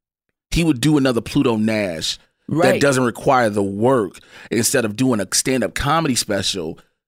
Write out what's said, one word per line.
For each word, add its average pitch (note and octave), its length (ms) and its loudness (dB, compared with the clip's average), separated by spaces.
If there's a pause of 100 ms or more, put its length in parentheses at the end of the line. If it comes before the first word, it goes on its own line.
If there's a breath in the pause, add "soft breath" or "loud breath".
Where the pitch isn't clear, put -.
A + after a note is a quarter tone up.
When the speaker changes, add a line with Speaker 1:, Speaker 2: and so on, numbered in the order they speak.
(500)
Speaker 1:
He E3 140 2
would C#3+ 160 0
do D3+ 180 4
another B2+ 220 2
Pluto C3 360 0
Nash G#2+ 600 -2 (300 soft breath)
Speaker 2:
Right. D#3 240 2
Speaker 1:
that E3+ 80 -2
doesn't C3 240 2
require B2 440 2
the G#2 140 0
work, G#2 560 0 (320 loud breath)
instead A#2 340 0
of G#2 120 -6
doing B2+ 240 0
a F#2 120 -4
stand-up B2 420 -2
comedy D3 420 0
special G2 600 -4 (300 soft breath)